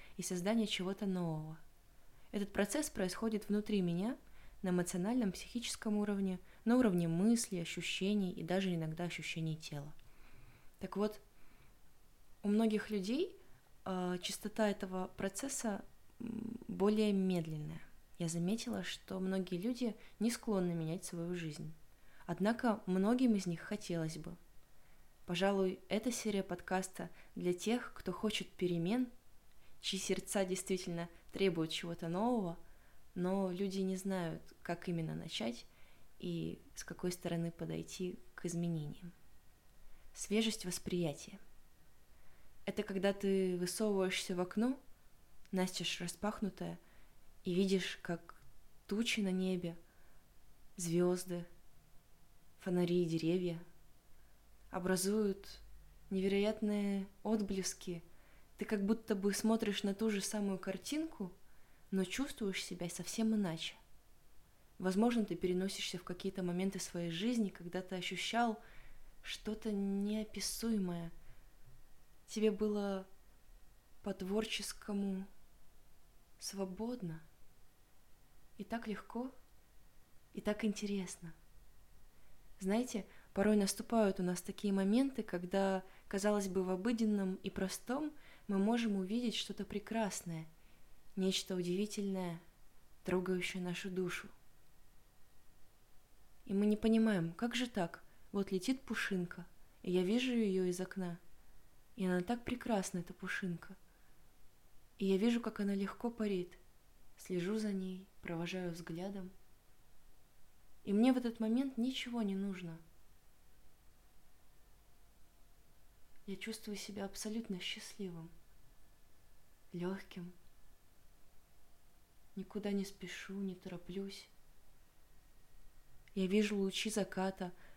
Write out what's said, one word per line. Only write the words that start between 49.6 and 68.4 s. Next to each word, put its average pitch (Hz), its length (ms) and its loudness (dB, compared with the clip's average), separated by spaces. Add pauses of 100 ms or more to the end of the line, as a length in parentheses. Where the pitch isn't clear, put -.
звёзды, 175 720 2 (1120)
фонари 180 440 4
и - 20 2
деревья 165 580 2 (1080)
образуют 190 920 2 (480)
невероятные 202 1000 2 (160)
отблески. 196 800 0 (540)
Ты 208 80 -2
как 202 200 2
будто 220 300 4
бы 196 180 4
смотришь 220 500 4
на 202 100 2
ту 220 160 2
же 202 100 2
самую 196 400 0
картинку, 196 720 -2 (580)
но 190 140 2
чувствуешь 202 580 -2
себя 175 280 -4
совсем 220 440 2
иначе. 180 420 0 (1000)
Возможно, 214 460 4
ты 180 120 -2
переносишься 180 640 0
в 175 60 -10
какие-то 190 400 -4
моменты 180 360 0
своей 170 320 -4
жизни, 220 360 2
когда 180 340 -6
ты 185 140 -6
ощущал 220 640 2 (640)